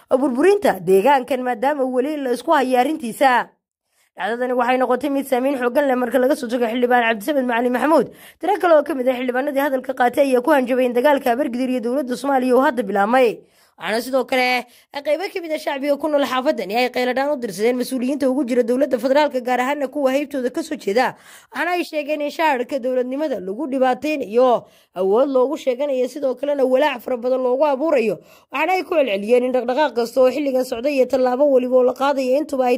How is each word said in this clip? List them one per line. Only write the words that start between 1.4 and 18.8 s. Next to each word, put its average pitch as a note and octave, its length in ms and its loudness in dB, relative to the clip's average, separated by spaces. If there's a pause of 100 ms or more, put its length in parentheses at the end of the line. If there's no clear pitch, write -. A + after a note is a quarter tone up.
maadaama B3+ 400 -2
weli C4 320 -2
la C4 160 -4
isku - 160 -6
hayo C4 320 2
arrintiisa. B3+ 680 0 (640)
Dhacdadani A#3+ 420 -4
waxay B3 240 2
noqotay B3+ 320 0
mid C#4 160 -2
saameyn C4+ 320 0
xooggan B3 300 0
leh B3+ 80 2
marka B3 240 0
laga C4 160 2
soo - 160 -8
tago A#3+ 160 -2
xildhibaan A#3+ 420 2
Cabdisamed B3 380 -2
Macalin B3 260 0
Maxamuud. C#4 340 2 (360)
Tiro F4+ 160 0
kale E4+ 160 4
oo D4 80 4
ka D#4+ 100 -6
mid B3+ 140 -2
ah B3+ 80 0
xildhibaanadii C4 500 -2
hadalka C4 300 -4
qaatay B3+ 320 2
ayaa B3 160 2
ku - 80 2
hanjabay B3+ 340 2
in B3 80 -2
dagaalka C4+ 380 2
Habargidir B3+ 400 -2
iyo B3+ 80 -2
dowladda B3 400 -4
Soomaaliya C4 400 0
uu - 20 4
hadda B3+ 220 0
bilaabmay. G#3 560 2 (420)
Waxaana G#3 240 -4
sidoo B3+ 240 -2
kale B3 380 0 (260)
qaybo D4+ 400 -2
ka F#4 80 -6
mid E4 100 -8
ah D4+ 60 -4
shacbiga C#4+ 400 -2
ku C#4+ 80 -6
nool D4 160 0
xaafadani A#3+ 560 -2
ay B3 160 2
qayladhaan B3+ 400 -2
u C#4 80 -6
dirsadeen A3+ 400 -2
mas-uuliyiinta C4 480 -2
ugu C4 160 0
jira B3 160 0
dowladda B3+ 400 0